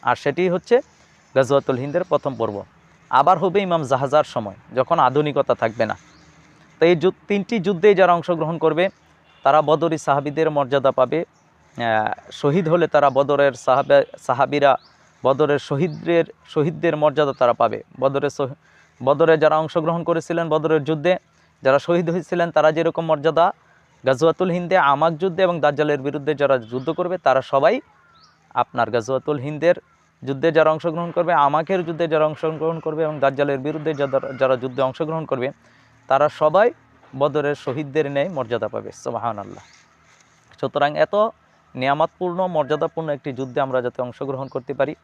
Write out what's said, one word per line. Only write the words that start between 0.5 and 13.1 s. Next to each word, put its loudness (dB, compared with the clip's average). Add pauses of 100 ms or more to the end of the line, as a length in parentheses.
গাজওয়াতুল 2
হিন্দের -4
প্রথম -4
পর্ব। -4 (460)
আবার 4
হবে 0
ইমাম -2
জাহাজার 0
সময়, -8 (200)
যখন 0
আধুনিকতা 2
থাকবে -2
না। -6 (800)
তো 4
এই 6
যু-, 0 (160)
তিনটি -2
যুদ্ধেই 4
যারা 6
অংশগ্রহণ -2
করবে 0 (540)
তারা 4
বদরি 2
সাহাবীদের 0
মর্যাদা 0
পাবে। 0 (520)
আহ, 0 (200)
শহীদ 0
হলে 2
তারা 4